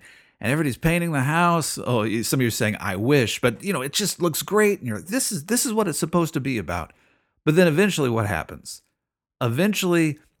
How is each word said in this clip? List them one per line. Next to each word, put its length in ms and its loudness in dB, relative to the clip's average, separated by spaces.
and 100 -2
everybody's 280 0
painting 340 0
the 100 0
house. 640 0
Oh, 180 0
you, 220 0
some 140 0
of 40 2
you 60 2
are 20 2
saying, 300 0
"I 160 -4
wish," 440 2
but, 220 0
you 100 -4
know, 100 -2
it 100 -8
just 280 -4
looks 220 -2
great, 360 2
and 100 -8
you're 80 -4
like, 100 -10
"This 240 -2
is, 140 -6
this 220 0
is 60 -4
what 140 0
it's 120 -4
supposed 360 0
to 60 -2
be 180 -4
about." 340 -6
But 100 4
then 140 8
eventually 420 2
what 160 0
happens? 560 -6
Eventually, 800 0